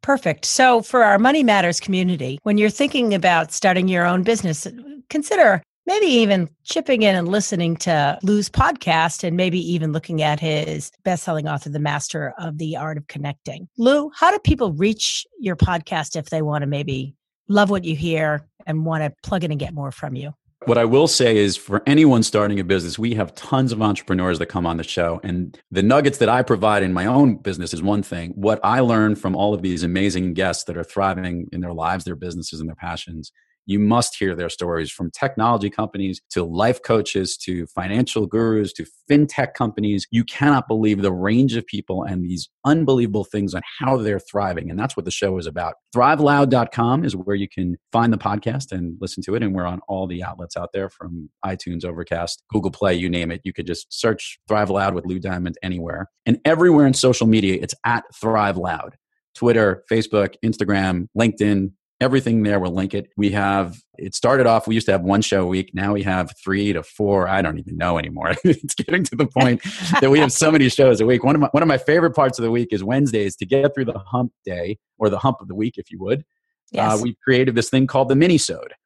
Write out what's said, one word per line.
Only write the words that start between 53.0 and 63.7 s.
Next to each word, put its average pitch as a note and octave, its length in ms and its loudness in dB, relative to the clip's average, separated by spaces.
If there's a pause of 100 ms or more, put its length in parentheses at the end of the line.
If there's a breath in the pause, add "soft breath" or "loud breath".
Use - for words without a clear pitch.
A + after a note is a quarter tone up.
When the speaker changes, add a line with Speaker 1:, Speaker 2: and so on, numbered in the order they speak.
Speaker 2:
name F2 220 -2
it. E2+ 140 -10
You F#2 100 -10
could E2 140 -10
just - 260 -10
search - 540 -4
Thrive G#2 240 0
Loud G2 240 0
with F2 100 -6
Lou F#2 140 -4
Diamond F2+ 420 -6
anywhere. F2 480 -8 (160)
And - 180 2
everywhere D#3+ 440 6
in B2+ 80 4
social B2 320 2
media, G2+ 340 2
it's - 140 -8 (100)
at A#2+ 200 -2 (100)
Thrive G#2 420 0
Loud. E2+ 380 -8 (400)
Twitter, A2 560 2
Facebook, G#2+ 420 0 (100)
Instagram, G2 600 0 (100)
LinkedIn, G#2 580 0 (280)
everything B2 420 2
there, G#2 180 0
we'll F2+ 120 -4
link F#2+ 200 -2
it. G2+ 240 -6
We G2+ 140 2
have, G2 440 0 (220)